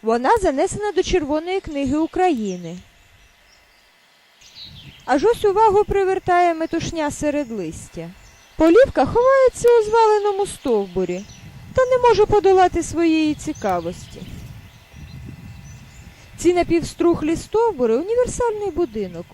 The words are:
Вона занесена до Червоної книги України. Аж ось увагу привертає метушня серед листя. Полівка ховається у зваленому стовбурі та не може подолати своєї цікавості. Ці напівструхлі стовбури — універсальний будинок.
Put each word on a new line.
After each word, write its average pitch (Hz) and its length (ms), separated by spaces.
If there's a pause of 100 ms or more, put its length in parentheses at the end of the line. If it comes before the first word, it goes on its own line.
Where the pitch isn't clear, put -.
Вона 240 340
занесена 381 560
до 349 100
Червоної 330 580
книги 277 360
України. 214 800 (2250)
Аж 269 200
ось 466 200
увагу 415 400
привертає 370 720
метушня 320 560
серед 294 400
листя. 170 600 (460)
Полівка 330 500
ховається 508 600 (120)
у 427 40
зваленому 415 600
стовбурі 190 800 (500)
та 523 120
не 508 120
може 453 280
подолати 381 560
своєї 320 520
цікавості. 180 840 (2250)
Ці 349 180
напівструхлі 330 840
стовбури — 311 600
універсальний 427 720
будинок. 208 640